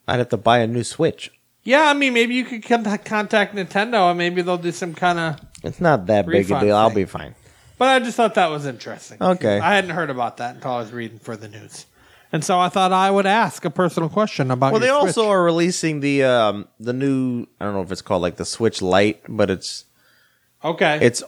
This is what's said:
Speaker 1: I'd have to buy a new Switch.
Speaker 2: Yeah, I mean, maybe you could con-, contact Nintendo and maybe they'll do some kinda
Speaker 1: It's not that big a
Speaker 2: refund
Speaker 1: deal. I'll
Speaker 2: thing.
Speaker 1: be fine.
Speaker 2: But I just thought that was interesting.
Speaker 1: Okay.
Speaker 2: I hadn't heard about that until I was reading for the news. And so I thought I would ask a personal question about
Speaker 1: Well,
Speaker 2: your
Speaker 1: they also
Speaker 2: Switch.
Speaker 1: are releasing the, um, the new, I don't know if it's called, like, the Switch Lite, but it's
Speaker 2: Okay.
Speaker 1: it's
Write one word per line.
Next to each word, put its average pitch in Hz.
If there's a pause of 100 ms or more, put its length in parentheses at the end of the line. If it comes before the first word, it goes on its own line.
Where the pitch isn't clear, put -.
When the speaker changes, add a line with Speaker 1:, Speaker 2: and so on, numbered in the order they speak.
Speaker 1:
I'd 123
have 120
to 113
buy 117
a 113
new 117
Switch. - (380)
Speaker 2:
Yeah, 285
I 285
mean, 269
maybe 240
you 254
could 226
con-, 233 (160)
contact 208
Nintendo 202
and 175
maybe 175
they'll 180
do 170
some 170
kinda 170 (240)
Speaker 1:
It's 156
not 139
that 101
big 165
a -
Speaker 2:
refund 98
Speaker 1:
deal. 104
I'll 110
Speaker 2:
thing. 107
Speaker 1:
be 95
fine. 73 (460)
Speaker 2:
But 254
I 262
just 226
thought 226
that 180
was 147
interesting. -
Speaker 1:
Okay. 147
Speaker 2:
I 180
hadn't 190
heard 160
about 120
that 120
until 131
I 123
was 113
reading 117
for 113
the 107
news. 104 (440)
And 160
so 185
I 180
thought 185
I 190
would 196
ask 196
a 165
personal 170
question 156
about 135
Speaker 1:
Well, 170
Speaker 2:
your 247
Speaker 1:
they 269
also 285 (120)
Speaker 2:
Switch. -
Speaker 1:
are 196
releasing 170
the, 139
um, 107 (120)
the 117
new, 131 (120)
I 92
don't 104
know 98
if 90
it's 90
called, 92
like, 87
the 95
Switch -
Lite, 95
but 107
it's - (800)
Speaker 2:
Okay. 160
Speaker 1:
it's 117